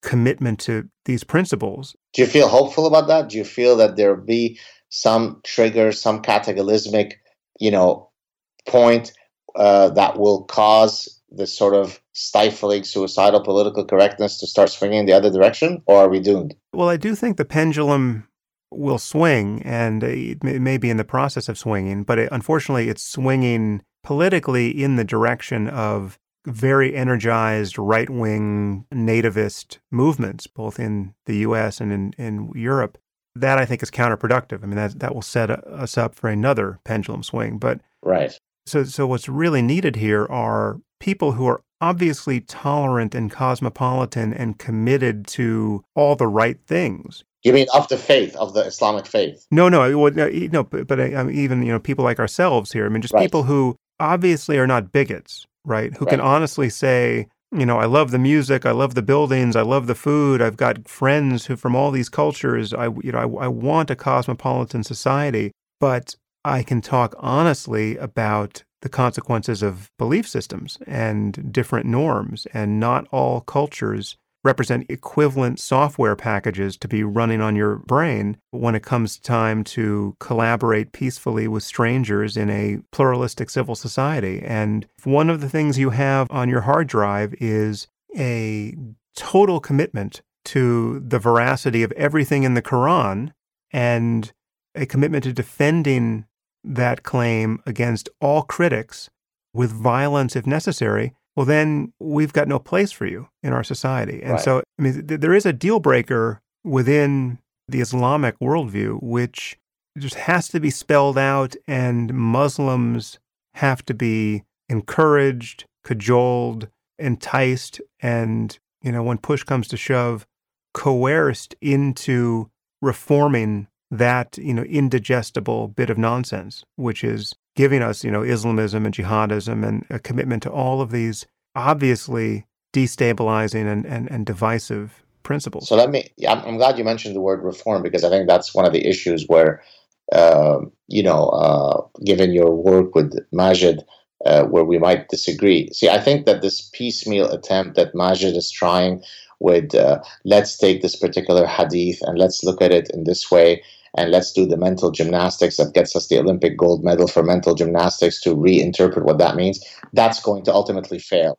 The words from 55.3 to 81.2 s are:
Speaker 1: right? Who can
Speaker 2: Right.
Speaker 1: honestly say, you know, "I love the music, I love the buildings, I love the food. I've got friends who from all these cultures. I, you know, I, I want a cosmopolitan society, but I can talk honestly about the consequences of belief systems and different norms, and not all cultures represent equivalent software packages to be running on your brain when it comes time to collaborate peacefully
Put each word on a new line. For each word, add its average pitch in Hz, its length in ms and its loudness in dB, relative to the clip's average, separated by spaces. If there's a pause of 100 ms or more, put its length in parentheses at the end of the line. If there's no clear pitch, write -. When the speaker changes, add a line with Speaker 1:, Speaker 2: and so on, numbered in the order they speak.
Speaker 1:
right? 117 320 -4
Who 139 80 -4
can 135 140 2
Speaker 2:
Right. 131 80 0
Speaker 1:
honestly 143 420 0
say, 120 580 0 (280)
you 139 100 0
know, 120 120 2
"I 110 80 2
love 131 260 2
the 127 80 0
music, 135 460 2
I 120 60 2
love 123 240 0
the 123 60 0
buildings, 131 540 2
I 113 60 2
love 123 260 0
the 120 80 -2
food. 143 460 2
I've 113 160 0
got 120 300 -2
friends 135 580 0
who 127 100 -6
from 123 200 -2
all 139 160 0
these 127 180 -4
cultures. 120 640 -2
I, 120 140 -4 (140)
you 127 120 -8
know, 120 60 -2
I, 120 260 -4
I - 20 -2
want 135 420 -2
a 131 60 -4
cosmopolitan 127 880 -4
society, 123 680 -4 (280)
but 127 360 -2 (280)
I 135 200 -2
can 120 180 -2
talk 120 380 -2
honestly 123 800 -2
about 107 640 -6 (180)
the - 80 -8
consequences 117 720 -4
of 98 340 -6
belief 151 300 -2
systems - 580 -10
and 107 680 -6
different 120 320 -2
norms, 117 680 -2
and 107 260 -2
not 120 320 -2
all 127 300 -2
cultures 110 760 -6 (260)
represent 127 460 0
equivalent 131 720 -2
software 131 560 0
packages 98 600 -4
to - 100 -12
be 107 160 -2
running 110 380 -2
on 107 140 0
your 104 220 0
brain 120 600 -2 (140)
when 120 240 -2
it 104 80 -4
comes 117 340 -2
time 110 460 -2
to 104 560 -4
collaborate 113 720 0
peacefully 117 560 -6